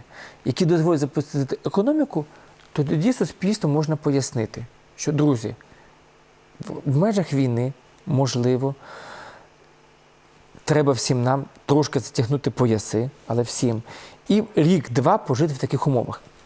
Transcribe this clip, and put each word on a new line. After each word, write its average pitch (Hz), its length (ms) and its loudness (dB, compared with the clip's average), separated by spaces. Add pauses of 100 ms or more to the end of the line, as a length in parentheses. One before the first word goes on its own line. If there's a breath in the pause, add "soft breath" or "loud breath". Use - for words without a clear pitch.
(460 loud breath)
які 131 200 0
дозволять 165 340 4
запустити 143 680 -4
економіку, 233 600 0 (480 loud breath)
то 151 100 0
тоді 165 300 0
суспільству 185 560 -2
можна 151 260 0
пояснити, 127 720 -2 (300)
що, - 160 -4
друзі, 131 440 0 (1040 loud breath)
в, - 140 -10 (120)
в 139 120 0
межах 196 360 2
війни, 127 400 0 (320)
можливо, 127 680 0 (1900 loud breath)
треба 147 280 2
всім 123 320 0
нам 135 220 0 (200)
трошки 143 340 2
затягнути 131 500 -2
пояси, 113 600 0 (180)
але 117 140 -2
всім. 117 400 -2 (460 loud breath)
І 214 160 4 (120)
рік-два 151 640 2
пожити 147 360 0
в - 40 -12
таких 135 300 -2
умовах. 123 340 -2 (240)